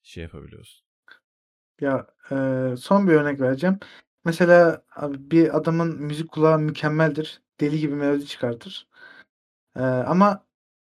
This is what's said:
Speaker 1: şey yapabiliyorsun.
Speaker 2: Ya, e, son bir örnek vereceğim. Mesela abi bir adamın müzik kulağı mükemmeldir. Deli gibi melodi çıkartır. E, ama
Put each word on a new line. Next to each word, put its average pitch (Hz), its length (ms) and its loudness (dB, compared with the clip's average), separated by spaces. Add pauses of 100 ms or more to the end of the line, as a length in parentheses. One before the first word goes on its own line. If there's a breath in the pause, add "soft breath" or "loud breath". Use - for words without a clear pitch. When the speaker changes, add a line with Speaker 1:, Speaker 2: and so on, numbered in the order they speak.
Speaker 1:
şey - 200 -18
yapabiliyorsun. - 640 -20 (920)
Speaker 2:
Ya, 135 260 -4 (240)
e, 139 60 -6 (420)
son 196 300 2
bir 165 40 4
örnek 147 280 2
vereceğim. 135 380 0 (460 loud breath)
Mesela 170 600 4 (120)
abi 139 340 -10
bir 160 260 4
adamın 165 400 -2
müzik 147 340 -8
kulağı 156 280 2
mükemmeldir. 151 840 -2 (180)
Deli 151 200 -2
gibi 147 140 -4
melodi 143 320 -2
çıkartır. - 640 -10 (880 loud breath)
E, 127 60 -6
ama 151 640 0 (360)